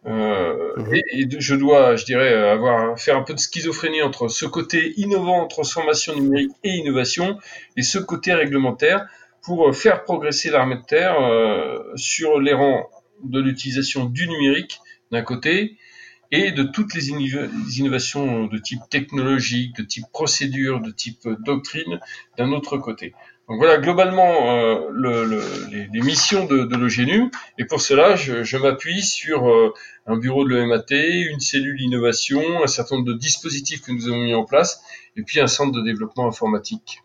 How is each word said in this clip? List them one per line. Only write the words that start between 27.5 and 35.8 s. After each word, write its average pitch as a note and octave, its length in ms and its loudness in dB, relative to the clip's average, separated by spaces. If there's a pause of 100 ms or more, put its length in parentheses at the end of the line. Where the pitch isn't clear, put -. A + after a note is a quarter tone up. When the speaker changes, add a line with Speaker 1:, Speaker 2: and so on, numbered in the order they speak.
Speaker 1:
Et B2 60 -4
pour D3+ 140 -2
cela, F3 360 6
je, C3 280 -4
je B2+ 140 -4
m'appuie D#3 460 0
sur, D3+ 440 -2
euh, A2+ 240 8 (360)
un A2+ 100 -2
bureau C3 260 2
de C3+ 60 2
l'E B2 140 2
M A#2 80 2
A A2+ 80 2
T, D#3 420 0
une D#3 180 -4
cellule C#3 400 -2
innovation, B2 640 0 (220)
un C#3 40 2
certain B2 280 -2
nombre B2 180 -2
de A#2 40 -4
dispositifs C#3 640 -4
que C3 100 -10
nous A#2+ 160 -4
avons A#2+ 100 -2
mis A#2+ 160 -2
en A2+ 120 0
place, D#3 360 2 (340)
et A2 60 -10
puis D#3 180 -2
un C3 80 4
centre C#3 260 0
de A#2 100 -2